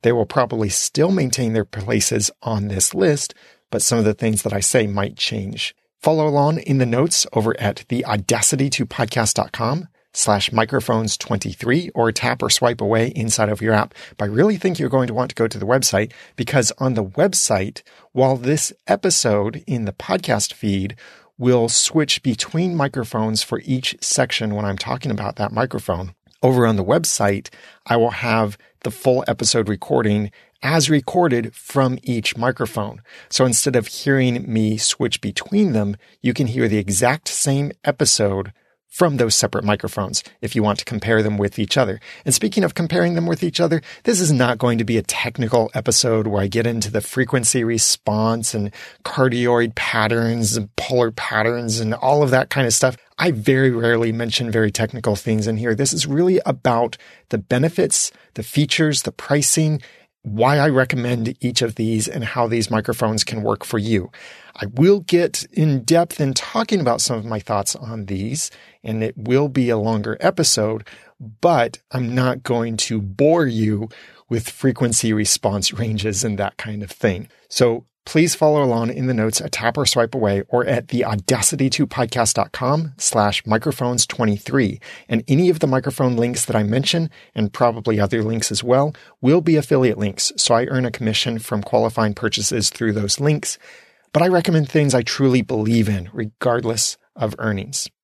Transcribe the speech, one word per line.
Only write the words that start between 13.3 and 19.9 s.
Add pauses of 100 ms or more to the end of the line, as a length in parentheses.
of
your
app. (240)
But
I
really
think
you're
going
to
want
to
go
to
the
website, (240)
because
on
the
website, (320)
while
this (120)
episode
in
the